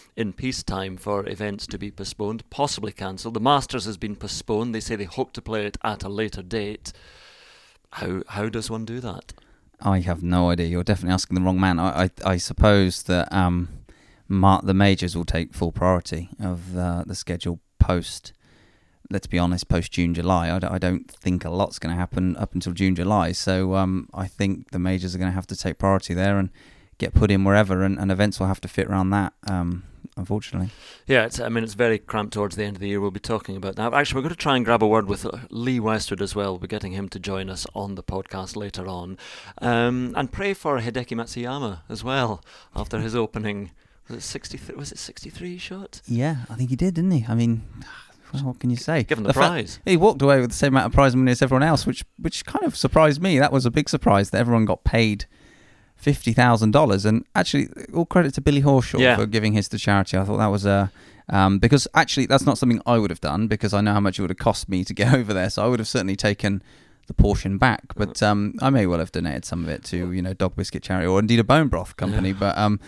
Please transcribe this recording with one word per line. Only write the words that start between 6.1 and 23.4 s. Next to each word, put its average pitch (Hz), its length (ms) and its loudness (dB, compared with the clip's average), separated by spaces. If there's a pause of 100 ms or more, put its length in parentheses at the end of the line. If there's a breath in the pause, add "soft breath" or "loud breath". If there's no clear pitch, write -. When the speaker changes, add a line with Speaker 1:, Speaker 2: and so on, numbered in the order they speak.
Speaker 1:
date. 104 520 -8 (960 loud breath)
How, 92 380 -6
how 104 200 -4
does 113 220 -6
one 110 160 -8
do 117 140 -10
that? 101 340 -12 (480 soft breath)
Speaker 2:
I 98 180 2
have 87 220 -2
no 87 260 4
idea. 85 200 0
You're 87 140 -2
definitely 90 300 0
asking 92 220 -2
the 92 80 2
wrong 92 180 2
man. 92 180 4
I, 85 260 0
I, 90 60 2 (140)
I 92 140 2
suppose 101 640 4
that, 90 280 0
um, 87 380 2 (600 soft breath)
ma-, 95 320 6
the 95 140 2
majors 95 420 4
will 85 80 -4
take 82 300 -4
full 85 160 -2
priority 87 600 -2 (100)
of, 90 360 -6
uh, 87 300 -2
the 90 80 -10
schedule 87 460 -6 (180)
post, - 540 -2 (760 soft breath)
let's 95 200 -6
be 90 100 -2
honest, 90 300 0
post 85 240 0
June, 85 220 0
July. 85 360 0
I 90 80 0
d-, 90 80 -4
I 87 120 -2
don't 90 300 -2
think - 360 -4
a 82 60 -8
lot's 92 280 -4
gonna 82 160 -4
happen 90 420 -2
up - 180 -6
until 90 180 -6
June, 92 240 2
July. 87 360 0
So, 92 420 -2